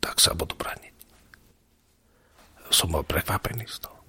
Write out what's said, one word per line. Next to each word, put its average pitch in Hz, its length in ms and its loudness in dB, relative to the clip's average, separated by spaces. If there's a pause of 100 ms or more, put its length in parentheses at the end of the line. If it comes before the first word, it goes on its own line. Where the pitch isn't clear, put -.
tak - 160 0
sa - 160 6
budú 82 180 0
braniť. - 400 -8 (1800)
Som 85 240 2
bol 76 80 2
prekvapený 101 640 -2
z - 160 -10
toho - 160 -16 (100)